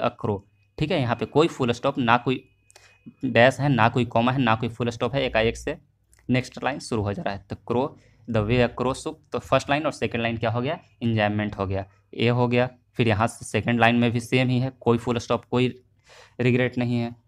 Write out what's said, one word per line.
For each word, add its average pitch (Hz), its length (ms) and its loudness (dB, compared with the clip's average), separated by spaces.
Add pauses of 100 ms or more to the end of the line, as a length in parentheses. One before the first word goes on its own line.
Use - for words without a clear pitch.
अक्रो, 104 440 -4 (320)
ठीक 151 120 -2
है, 175 100 0
यहाँ 117 160 0
पे - 100 -4
कोई 160 220 4
फुल 120 240 -2
स्टॉप, 139 260 -4
ना 120 200 4
कोई 131 240 -2 (840)
डैश 120 360 6
है, 143 80 0
ना 117 200 4
कोई 120 160 2
कॉमा 120 280 0
है, 139 100 -2
ना 113 120 2
कोई 117 140 -4
फुल 117 220 -4
स्टॉप 117 240 -4
है, 139 100 0
एकाएक 113 320 0
से 147 200 -8 (520)
नेक्स्ट 127 360 -2
लाइन 131 140 -4
शुरू 117 240 -4
हो 101 100 -2
जा 92 100 -8
रहा 101 120 -4
है। 101 160 -12
तो - 60 -8 (100)
क्रो, 120 160 0 (460)
the 110 120 0
way 110 180 0
a 120 140 4
crow 127 220 -2
shook, 160 200 -8 (180)
तो 123 80 -4
फर्स्ट - 300 0
लाइन 151 160 0
और 135 60 -2
सेकंड 117 300 -4
लाइन 117 140 -2
क्या 113 140 -2
हो 120 100 -2
गया? 147 180 -4 (260)
enjambment 104 540 0
हो 98 80 -2
गया, 95 180 -4 (300)
ए 113 160 0
हो 123 180 2
गया। 123 200 2 (260)
फिर 120 140 2
यहाँ 107 180 4
से - 180 -8
सेकंड 117 360 0
लाइन 117 160 6
में 120 160 2
भी 120 80 -2
सेम 127 280 0
ही 127 100 2
है, 127 220 -2
कोई 117 180 2
फुल 117 200 -2
स्टॉप, 117 260 -2
कोई 123 240 0 (720)
रिग्रेट 127 380 2
नहीं 120 200 0
है, 117 160 -4 (140)